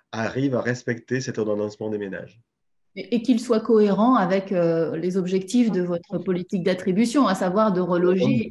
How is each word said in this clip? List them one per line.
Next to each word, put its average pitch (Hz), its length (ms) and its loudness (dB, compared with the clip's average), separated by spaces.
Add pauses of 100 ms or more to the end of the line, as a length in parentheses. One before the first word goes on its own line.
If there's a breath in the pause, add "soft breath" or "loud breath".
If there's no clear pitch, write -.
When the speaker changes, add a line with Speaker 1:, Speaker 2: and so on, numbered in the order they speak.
(120 soft breath)
Speaker 1:
arrive 113 440 -2
à 113 60 0
respecter 123 580 -4
cet 127 180 -8
ordonnancement 107 520 -4
des 107 80 -4
ménages. 95 440 -12 (540)
Speaker 2:
Et, 190 200 -6
et 226 60 -2
qu'il 233 180 2
soit 220 220 0
cohérent 214 540 4
avec, 190 360 0
euh, 165 460 0
les 180 200 -4
objectifs 190 540 2
de 180 100 0
votre 175 380 -4
politique 180 440 -2
d'attribution, 208 640 2
à 190 80 2
savoir 202 380 2
de 175 60 0
reloger 180 720 2